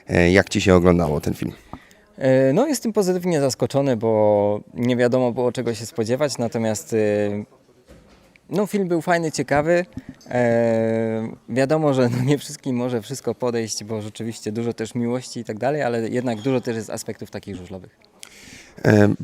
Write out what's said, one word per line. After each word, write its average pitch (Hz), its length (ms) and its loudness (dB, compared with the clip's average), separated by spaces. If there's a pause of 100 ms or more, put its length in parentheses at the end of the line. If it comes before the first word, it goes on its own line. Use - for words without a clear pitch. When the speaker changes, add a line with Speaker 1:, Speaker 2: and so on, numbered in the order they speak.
Speaker 1:
E, 87 240 6
jak 95 160 6
ci 104 120 -2
się 95 140 6
oglądało 85 460 4
ten - 140 -4
film? - 180 -8 (680)
Speaker 2:
E, 131 340 4
no, 220 140 2
jestem 247 260 -2
pozytywnie 180 480 0
zaskoczony, 135 560 0
bo 104 640 2 (140)
nie 123 220 0
wiadomo 123 360 2
było, 123 200 0
czego 117 220 -4
się 110 120 -10
spodziewać, 123 520 -2
natomiast, 113 540 -4
e... 117 40 0 (1500)
No, 190 160 -2
film 196 220 -2
był 165 140 0
fajny, 170 300 0
ciekawy. 156 540 0 (440)
E, 113 1000 0 (200)
wiadomo, 139 460 2
że, 127 140 4
no, 123 160 0
nie 143 140 2
wszystkim - 380 -8
może 123 260 -4
wszystko 120 320 -8
podejść, 117 500 -4
bo 107 180 -6
rzeczywiście 110 500 -10
dużo 117 200 -4
też 110 220 -8
miłości 120 460 -4
i 110 40 -12
tak 107 140 -10
dalej, 139 240 -2
ale 117 260 -2
jednak 120 320 -4
dużo 127 200 0
też 113 160 -4
jest 110 140 -8
aspektów 110 400 -12
takich 98 260 -12
żużlowych. 90 420 -18 (880)
Speaker 1:
E, 104 400 6